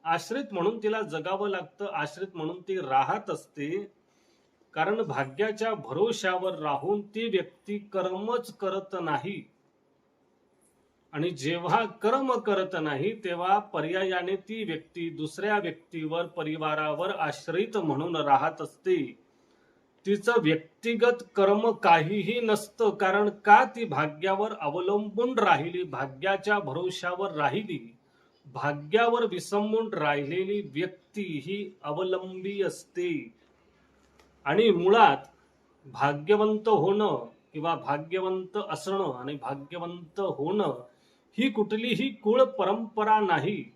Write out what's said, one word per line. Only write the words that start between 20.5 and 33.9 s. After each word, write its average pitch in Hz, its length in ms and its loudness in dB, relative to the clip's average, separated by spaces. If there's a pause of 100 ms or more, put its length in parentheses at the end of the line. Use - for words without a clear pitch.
कर्म 208 380 6
काहीही 190 640 4
नसतं. 214 520 2
कारण 202 380 2 (140)
का 214 220 10
ती 233 200 -6
भाग्यावर 170 760 0
अवलंबून 202 760 0
राहिली, 175 440 4
भाग्याच्या 151 760 -2
भरोश्यावर 180 720 -4
राहिली. 151 460 -2 (680)
भाग्यावर 151 800 0
विसंबून 208 680 -2
राहिलेली 165 680 -2 (140)
व्यक्ती 190 500 -6 (200)
ही 196 140 -6 (260)
अवलंबी 185 760 -4
असते. 175 500 -4 (1300)